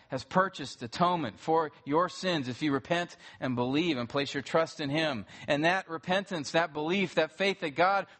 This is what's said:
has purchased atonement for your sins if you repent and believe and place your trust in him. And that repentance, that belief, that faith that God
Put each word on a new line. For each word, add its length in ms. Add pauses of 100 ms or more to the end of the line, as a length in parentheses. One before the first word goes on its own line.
has 160
purchased 580
atonement 560
for 340 (140)
your 240
sins 380
if 120
you 100
repent 460 (240)
and 160
believe 400
and 100
place 280
your 80
trust 380
in 100
him. 340 (240)
And 160
that 240
repentance, 640
that 240
belief, 400
that 240
faith 220
that 160
God 300 (140)